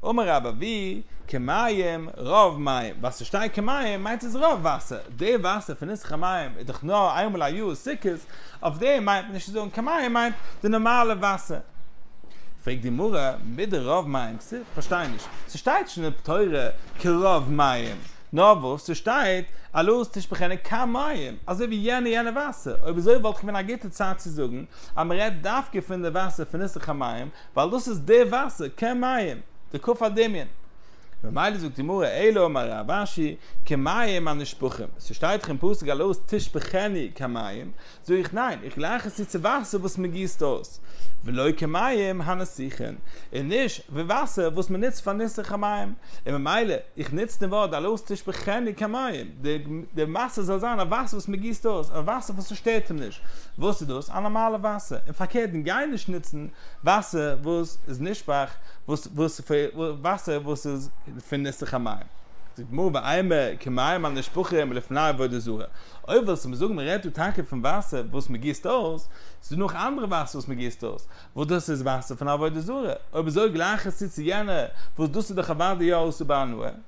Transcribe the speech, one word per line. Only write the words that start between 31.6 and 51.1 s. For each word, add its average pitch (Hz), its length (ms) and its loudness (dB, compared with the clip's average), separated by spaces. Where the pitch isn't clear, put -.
die 135 60 -4
Mura, 170 240 0
Eilo, 185 400 4
Amar 131 220 0
Rav 107 220 -4
Ashi, 170 460 0
ke 147 100 4
Maim 175 520 2
an 147 100 2
Nishpuchim. 131 600 -4
So - 160 0
steht 185 340 2
im 143 100 -2
Pusik, 170 320 6
a 139 40 4
los, 170 320 2
tisch - 220 2
bechene, 185 640 0
ka 135 140 -6
Maim. 117 480 -4
So 175 100 2
ich, 185 160 0
nein, 202 320 -2
ich 123 120 -10
gleiche 208 340 -2
es 202 200 -6
zu 170 140 -4
Wasser, 214 400 0
was 185 160 -4
mir 185 120 -2
gießt 180 340 2
aus. - 360 -2
Veloi 131 320 2
ke 165 120 0
Maim, 190 600 0
han 180 160 0
es 180 120 -6
sichen. 131 440 -6
Und 139 160 -4
nicht, 233 400 0
wie 151 180 -4
Wasser, 190 480 0
was 185 140 2
mir 185 80 2
nicht 185 240 2
von 202 160 -2
Nissach 220 340 -4
am 202 100 -4
Maim. 208 360 0
In 135 60 0
der 143 60 0
Meile, 175 460 0
ich 147 160 -4
nütze 196 280 0
den 196 120 4
Wort, 202 220 2
a 151 60 -2
los, 208 260 -2
tisch 196 180 -6
bechene, 208 520 -2
ka 214 120 -4
Maim. 208 460 -6
Der, 151 180 0
der 156 200 -2
Wasser 220 320 0
soll 185 160 2
sein, 233 180 0
a 180 120 2
Wasser, 233 260 2